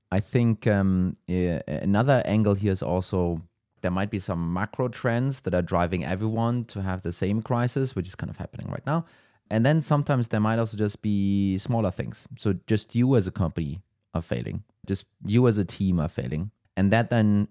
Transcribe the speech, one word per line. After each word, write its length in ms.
I 80
think, 460
um, 500
yeah, 400
another 600
angle 280
here 180
is 100
also 580
there 120
might 180
be 80
some 340
macro 360
trends 540
that 120
are 80
driving 420
everyone 600
to 180
have 200
the 100
same 300
crisis, 520
which 140
is 80
kind 120
of 80
happening 320
right 160
now. 200
And 140
then 160
sometimes 480
there 120
might 180
also 180
just 240
be 580
smaller 340
things. 340
So 160
just 300
you 180
as 140
a 20
company 500
are 80
failing. 420
Just 220
you 220
as 120
a 60
team 360
are 80
failing. 420
And 160
that 180
then 400